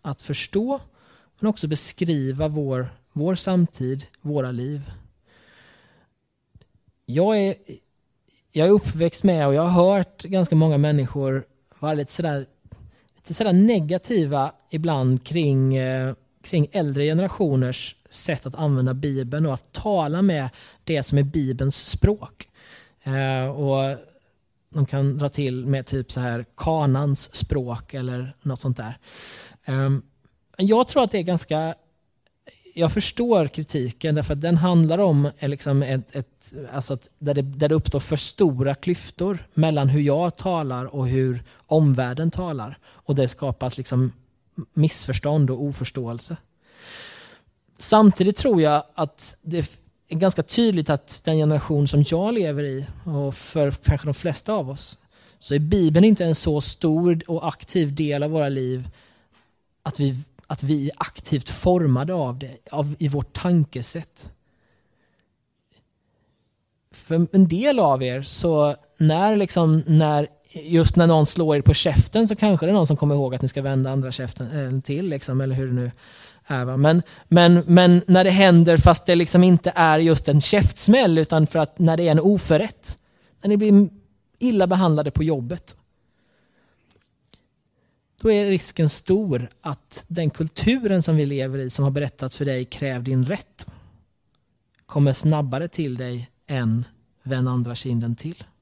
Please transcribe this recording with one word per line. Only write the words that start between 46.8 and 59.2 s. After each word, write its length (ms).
Samtidigt 580
tror 260
jag 200
att 480
det 160
är 80
ganska 260
tydligt 480
att 340
den 120
generation 520
som 180
jag 280
lever 280
i, 240
och 300
för 360
kanske 360
de 80
flesta 380
av 180
oss, 280
så 160
är 40
Bibeln 460
inte 200
en 100
så 260
stor 680
och 220
aktiv 460
del 280
av 80
våra 180
liv 420